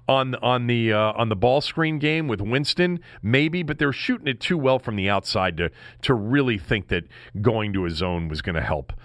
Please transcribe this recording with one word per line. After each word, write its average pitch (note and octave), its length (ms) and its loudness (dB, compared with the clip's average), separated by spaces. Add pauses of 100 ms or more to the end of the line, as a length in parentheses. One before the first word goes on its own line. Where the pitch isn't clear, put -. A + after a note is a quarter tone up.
on, C3 280 2
on A#2+ 300 0
the, A#2 260 2
uh, G#2+ 220 2
on A2+ 160 0
the A2 60 2
ball B2 260 2
screen D#3 380 -2
game D3+ 280 0
with G#2 140 -2
Winston, D3 600 0 (200)
maybe, D3+ 400 2
but D3+ 160 -4
they're C#3+ 160 2
shooting - 340 -4
it B2 120 -4
too F3+ 180 0
well C3 220 2
from A2 160 -6
the G2 160 0
outside F#2 460 0
to, E2+ 120 0 (320)
to C3 140 2
really A#2 420 0
think G#2+ 300 -4
that F2 160 -2 (360)
going G#2+ 340 2
to F#2+ 120 0
a E2+ 60 -2
zone E2+ 380 -2
was D#2 120 -6
gonna E2 200 -2
help, - 320 -4 (100)